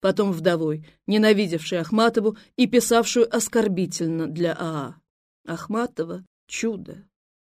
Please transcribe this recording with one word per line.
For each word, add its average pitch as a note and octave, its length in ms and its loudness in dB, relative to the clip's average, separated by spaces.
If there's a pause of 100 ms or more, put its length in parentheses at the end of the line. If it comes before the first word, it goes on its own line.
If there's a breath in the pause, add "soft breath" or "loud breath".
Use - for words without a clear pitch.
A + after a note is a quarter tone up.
потом G3 320 0
вдовой, D#3+ 540 -2 (200 soft breath)
ненавидевшей G3 720 2
Ахматову A3 580 2 (200 loud breath)
и B3+ 100 4
писавшую A#3 680 2
оскорбительно F3+ 920 0
для E3 260 -2
А D#3 460 -8 (480)
А. E3 60 -8
Ахматова — F3+ 720 -6 (220)
чудо. - 600 -8 (500)